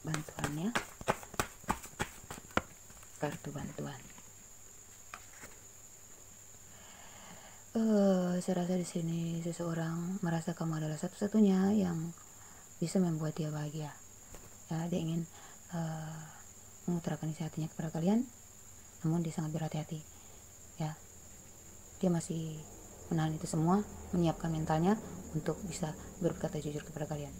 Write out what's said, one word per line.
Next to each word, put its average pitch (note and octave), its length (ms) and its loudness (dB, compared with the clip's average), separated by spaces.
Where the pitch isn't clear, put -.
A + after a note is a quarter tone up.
bantuannya. D#3 720 -2
Kartu D3 320 -4
bantuan. C#3+ 540 -8
Eh, G3 720 6
saya F3+ 240 2
rasa F3+ 160 4
di E3+ 60 -2
sini E3 580 0
seseorang E3+ 800 0
merasa E3 320 0
kamu D#3+ 240 0
adalah D#3 160 0
satu-satunya G3 800 6
yang E3+ 400 0
bisa E3+ 160 2
membuat D#3+ 400 2
dia D3+ 160 0
bahagia. D3+ 400 -4
Ya, E3 160 0
dia F3 80 2
ingin, E3 240 2
eh, D#3+ 420 -4
mengutarakan D#3+ 400 0
isi D#3 160 -2
hatinya D#3 240 -2
kepada D#3+ 240 -4
kalian, G3+ 320 4
namun E3 160 6
dia E3 160 2
sangat D#3 160 -2
berhati-hati. D#3+ 480 -2
Ya, D#3 160 -2
dia F#3 80 6
masih D#3+ 480 0
menahan D#3 240 4
itu - 80 -4
semua, F3 400 6
menyiapkan E3 320 4
mentalnya D#3+ 480 4
untuk D3+ 320 0
bisa D#3 240 -2
berkata D#3 320 0
jujur D3 240 -4
kepada - 240 -6
kalian. D3 340 -6